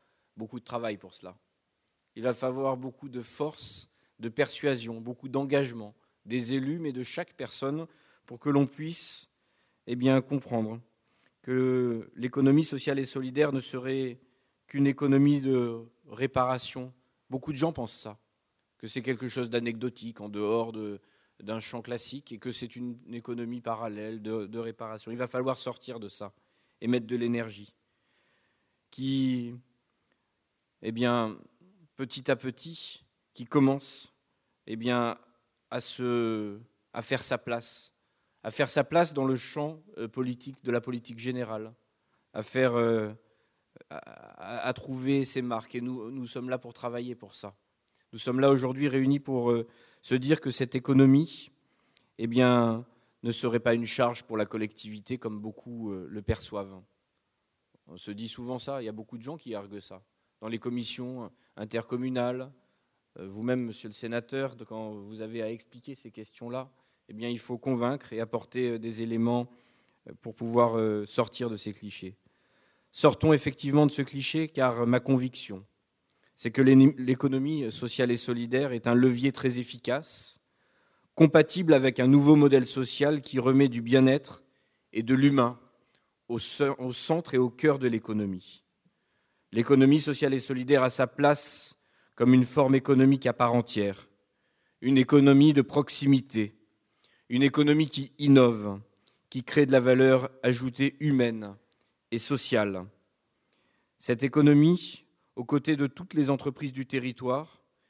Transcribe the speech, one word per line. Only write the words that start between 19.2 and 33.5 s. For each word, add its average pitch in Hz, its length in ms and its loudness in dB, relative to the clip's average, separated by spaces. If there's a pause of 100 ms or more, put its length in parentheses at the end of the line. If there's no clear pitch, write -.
chose 123 220 -6
d'anecdotique, 117 720 -6
en 104 80 -12
dehors 107 440 -2
de, 104 280 -10 (420)
d'un 110 180 -8
champ 117 200 -12
classique, 123 500 -10
et 113 80 -14
que 127 120 -10
c'est 117 260 -10
une, 123 300 -10
une 107 80 -16
économie 120 480 -10
parallèle 110 580 -8
de, 110 240 -6
de 107 140 -12
réparation. 113 540 -12
Il 120 40 -10
va 123 120 -6
falloir 127 280 -4
sortir 123 420 -12
de 101 120 -14
ça 101 240 -16 (480)
et 117 60 -4
mettre 120 180 0
de 120 100 -4
l'énergie 113 580 -6 (1160)
qui, 127 640 -4 (1300)
eh 113 100 -8
bien, 117 460 -2 (560)
petit 135 360 -8
à 131 60 0
petit, - 680 -14 (300)
qui - 100 -14
commence, 135 720 -2 (520)